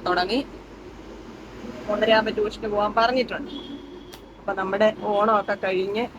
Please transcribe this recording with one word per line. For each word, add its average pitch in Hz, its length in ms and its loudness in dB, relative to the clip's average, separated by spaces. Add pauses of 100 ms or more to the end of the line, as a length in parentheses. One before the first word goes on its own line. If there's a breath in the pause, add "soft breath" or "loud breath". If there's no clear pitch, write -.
തുടങ്ങി, 185 340 2 (1400)
മൂന്നരയാകുമ്പോ 220 500 4
ട്യൂഷന് 214 340 -2
പോകാൻ 208 260 0
പറഞ്ഞിട്ടുണ്ട്. 226 560 2 (840)
അപ്പൊ - 160 -4
നമ്മുടെ 190 360 4 (160)
ഓണമൊക്കെ 202 580 4
കഴിഞ്ഞ് 196 420 0 (140)